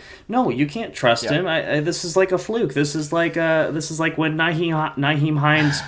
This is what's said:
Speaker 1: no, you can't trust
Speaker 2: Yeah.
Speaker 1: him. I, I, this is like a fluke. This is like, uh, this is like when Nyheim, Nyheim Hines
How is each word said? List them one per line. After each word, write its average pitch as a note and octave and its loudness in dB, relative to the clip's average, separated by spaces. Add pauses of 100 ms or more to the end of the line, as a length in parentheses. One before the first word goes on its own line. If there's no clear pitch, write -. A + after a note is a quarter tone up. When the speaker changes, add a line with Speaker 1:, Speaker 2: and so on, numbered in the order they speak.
(300)
Speaker 1:
no, A#3 0
you B2+ 0
can't A3+ -8
trust A#2 2
Speaker 2:
Yeah. B2+ 0
Speaker 1:
him. F3 0
I, D#3 -2
I, D3+ 2
this D#3+ -2
is E3 -2
like F#3+ 4
a F3+ 0
fluke. G#3+ -2
This D3 0
is D3+ -4
like, E3 0
uh, D#3+ 2
this D3+ -4
is D#3 -6
like D#3+ -2
when D#3+ 0
Nyheim, E3 0
Nyheim D3 2
Hines D3+ 4